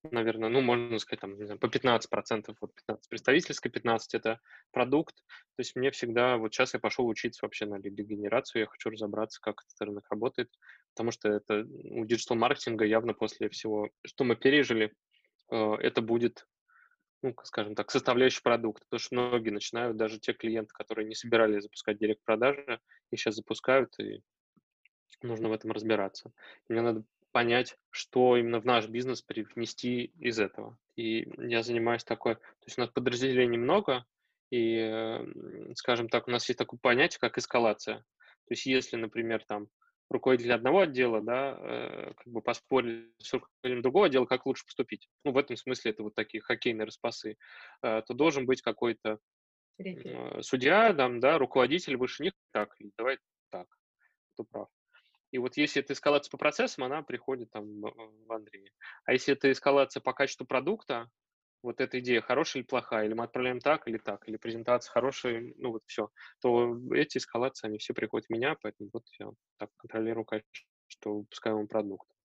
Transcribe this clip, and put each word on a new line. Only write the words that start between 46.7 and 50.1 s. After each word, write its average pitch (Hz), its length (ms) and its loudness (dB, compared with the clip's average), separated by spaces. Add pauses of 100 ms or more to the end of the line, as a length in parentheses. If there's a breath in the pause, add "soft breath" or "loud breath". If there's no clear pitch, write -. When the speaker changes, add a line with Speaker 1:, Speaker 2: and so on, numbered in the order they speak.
Speaker 1:
распасы. 113 500 -8 (460 loud breath)
Э, 110 240 0
то 120 80 -8
должен 139 320 2
быть 127 160 0
какой-то, 110 560 -2 (600)
Speaker 2:
Третий. 165 380 -10